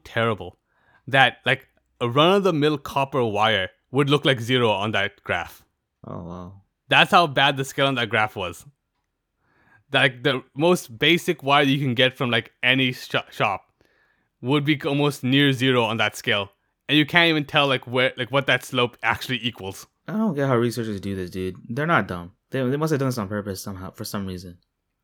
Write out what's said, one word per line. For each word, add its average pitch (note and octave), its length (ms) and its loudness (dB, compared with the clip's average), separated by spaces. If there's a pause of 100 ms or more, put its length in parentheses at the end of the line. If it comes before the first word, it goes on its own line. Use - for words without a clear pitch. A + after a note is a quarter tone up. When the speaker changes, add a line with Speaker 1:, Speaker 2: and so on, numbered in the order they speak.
Speaker 1:
terrible A2 540 -4 (480)
that, B2+ 400 4
like, C3 220 -2 (340)
a A#2+ 60 0
run-of-the-mill D#3 720 2
copper C#3 460 -2
wire G#2 460 0 (200)
would C#3 200 2
look D3 160 2
like C3+ 140 2
zero A#2+ 300 2
on G#2 220 0
that G2+ 320 -2
graph. F2 400 -6 (420)
Speaker 2:
Oh, G2 160 -12
wow. F2+ 400 -16 (260)
Speaker 1:
That's D3 220 4
how F3 160 4
bad C#3 300 2
the C3+ 80 -4
scale C#3 220 -2
on C3+ 80 0
that A#2+ 160 -4
graph A#2+ 260 0
was. F2+ 300 -8 (1200)
Like, C3 320 0
the B2+ 200 0 (120)
most D3+ 440 0
basic E3 440 2
wire C#3 200 4
you C#3 160 2
can C3+ 160 0
get B2+ 240 2
from, B2+ 120 -2
like, A#2 220 -2 (100)
any B2+ 300 2
sh-, - 220 -12 (160)
shop G#2 420 -4 (720)
would C#3 240 0
be D3+ 160 0
almost C#3+ 420 -2
near C#3 300 4
zero B2+ 300 2
on A2 120 -2
that F#2 180 0
scale. G#2 360 -4 (400)
And D3 80 4
you D3+ 80 4
can't E3+ 240 2
even D3+ 160 0
tell, D3 200 0
like, C3 200 -2
where, B2+ 320 0
like, A#2+ 120 -6
what C#3 180 0
that B2+ 160 2
slope B2 380 -2
actually A2+ 400 -2
equals. G2 440 -8 (200)
Speaker 2:
I - 60 -10
don't G#3+ 220 -2
get C#3 120 -2
how C3 100 2
researchers A2+ 440 -2
do G2 160 -6
this, F2+ 140 -8
dude. F#2 260 -6 (140)
They're C#3 160 -4
not C#3+ 200 2
dumb. F2+ 260 -10 (180)
They, C3 180 -4
they C3+ 80 -2
must D#3 140 0
have C#3 100 0
done C3+ 80 0
this A#2+ 100 -4
on G2+ 100 -6
purpose G#2 340 -6
somehow, F#2+ 300 -12
for A2 120 -12
some G2+ 220 -8
reason. F2+ 320 -12 (460)